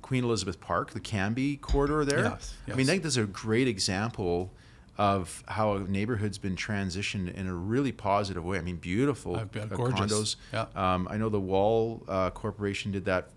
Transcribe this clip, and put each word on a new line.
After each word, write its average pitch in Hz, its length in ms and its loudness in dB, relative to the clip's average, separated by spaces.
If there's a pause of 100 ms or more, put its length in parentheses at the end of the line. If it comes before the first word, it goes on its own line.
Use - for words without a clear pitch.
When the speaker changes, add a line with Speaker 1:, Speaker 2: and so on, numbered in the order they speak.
Speaker 1:
Queen 127 200 0
Elizabeth 98 380 0
Park, 87 300 0
the 110 80 -8
Cambie 120 600 0
corridor 143 460 2
there, 143 200 2
Speaker 2:
Yes, - 280 -6 (140)
Speaker 1:
I - 40 -8
mean, 120 60 -2
I 131 40 4
Speaker 2:
yes. 131 80 6
Speaker 1:
think 175 140 2
that's 139 140 0
a 110 80 4
great 110 420 2
example 95 840 0 (460)
of 98 480 2
how 107 260 0
a 98 80 0
neighborhood's 98 560 -2
been 95 180 -4
transitioned 98 800 -4
in 92 140 -6
a 92 60 -4
really 113 380 0
positive 98 520 0
way. 92 160 -2
I - 20 -2
mean, 87 160 -4
beautiful, 98 580 0
Speaker 2:
Uh, 110 100 -2
b-, 107 140 -8
Speaker 1:
uh, 107 60 -6
Speaker 2:
gorgeous. 107 460 0
Speaker 1:
condos. 107 240 0 (180)
Speaker 2:
Yeah. 110 120 -2 (280)
Speaker 1:
Um, 90 160 0
I 104 80 -4
know 110 120 0
the 104 100 2
Wall, 107 680 4
uh, 92 240 2
Corporation 101 600 -4
did 95 140 -2
that 92 320 0